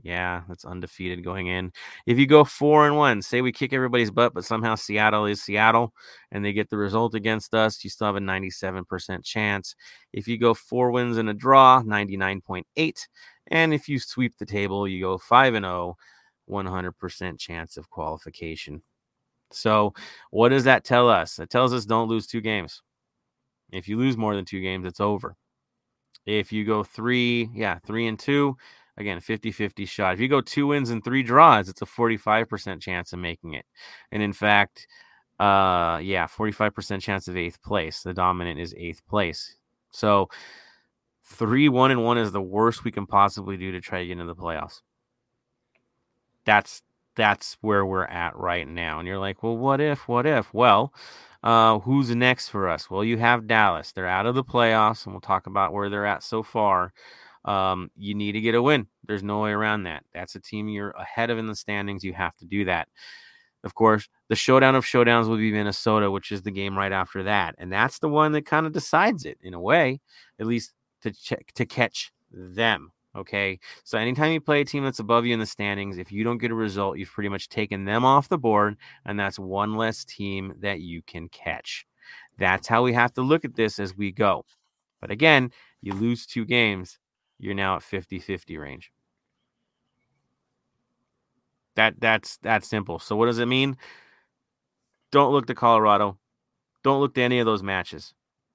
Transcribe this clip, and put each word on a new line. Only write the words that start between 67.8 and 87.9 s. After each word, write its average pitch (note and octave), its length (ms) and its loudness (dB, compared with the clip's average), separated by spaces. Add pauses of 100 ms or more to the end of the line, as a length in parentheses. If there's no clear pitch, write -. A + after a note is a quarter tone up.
the D#3 100 -4
one D3+ 240 2
that D3+ 140 -2
kinda D#3 220 0
decides E3 560 0
it - 160 -14
in F#2 120 -14
a F2 60 -10
way, C3+ 420 2 (380)
at A2 80 -4
least A#2 260 -4 (300)
to A2 80 -6
check, - 420 -10
to A#2+ 120 -2
catch - 460 -4 (200)
them. F#2 600 -4 (240)
Okay. G2 440 -6 (240)
So - 140 -6
anytime B2+ 340 0
you D#3+ 80 -2
play D3 220 0
a C#3+ 40 -2
team C#3 180 -6
that's C3+ 160 -6
above A#2 260 2
you A#2+ 80 0
in A2+ 60 -2
the A2 60 -4
standings, G2+ 520 -8
if F2+ 140 -14
you G2+ 120 -4
don't A#2+ 140 -2
get A#2 140 -6
a A2+ 40 -6
result, G2 440 -4
you've F#2 100 -12
pretty G2+ 200 -6
much G2 200 -8
taken G2+ 340 -6
them A2 220 0
off C#3+ 240 4
the F#3 80 -2
board. G#2 400 2 (280)
And G2+ 140 -8
that's G2 200 -6
one G2 360 -4
less A2 300 -4
team G2 540 -8
that G2 220 -6
you E2+ 200 -12
can E2 280 -14
catch. - 580 -12 (500)
That's F#2+ 300 0
how A#2 160 4
we B2+ 100 2
have A#2+ 220 2
to B2+ 80 -2
look D3+ 200 2
at B2 120 -10
this A2 240 -2
as F#2+ 180 -8
we G2+ 140 -4
go. F#2+ 340 0 (560)
But G2+ 80 -12
again, B2+ 420 4 (300)
you G2 120 -6
lose A2+ 340 -2
two A2+ 180 -6
games, G#2+ 540 -2 (400)
you're G2 160 -8
now F#2+ 220 -2
at D#2+ 60 -10
fifty-fifty F#2 720 -10